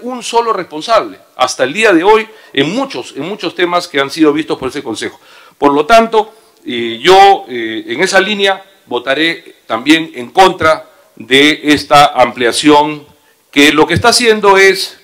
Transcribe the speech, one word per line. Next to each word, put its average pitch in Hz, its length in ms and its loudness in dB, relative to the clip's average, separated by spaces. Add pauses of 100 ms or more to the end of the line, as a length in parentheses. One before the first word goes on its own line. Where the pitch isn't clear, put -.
un 247 200 -10
solo 233 300 -2
responsable 156 640 -4 (180)
hasta 127 280 -2
el 131 80 -2
día 214 200 2
de 165 120 2
hoy 214 240 4 (240)
en 151 220 -4
muchos, 262 420 -8
en 135 60 -10
muchos 180 320 -10
temas 175 340 -2
que 143 120 -4
han 135 100 -4
sido 156 220 2
vistos 151 260 -4
por 131 100 -6
ese 135 140 -10
Consejo. 107 380 -10 (380)
Por 143 140 2
lo 147 140 0
tanto, 226 460 2 (320)
eh, 117 380 -6
yo, 190 460 6
eh, 110 400 -8
en 123 120 -6
esa 190 200 0
línea 196 440 -2 (220)
votaré 139 720 -6 (100)
también 147 480 -2
en 120 160 -14
contra 170 600 -4 (260)
de 139 440 0 (120)
esta 143 340 4
ampliación, 131 1000 0 (440)
que 147 220 2
lo 151 140 2
que 170 80 -2
está 233 160 2
haciendo 214 480 2
es 190 460 0